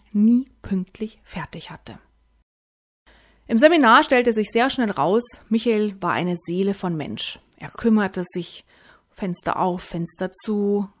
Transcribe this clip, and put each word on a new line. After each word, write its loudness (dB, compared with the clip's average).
nie 4
pünktlich -8
fertig -12
hatte. -20
Im 0
Seminar 8
stellte 2
sich -2
sehr 2
schnell -2
raus, 0
Michael 0
war -2
eine -2
Seele -2
von -4
Mensch. -8
Er -16
kümmerte 0
sich, -6
Fenster -6
auf, -2
Fenster -8
zu, -2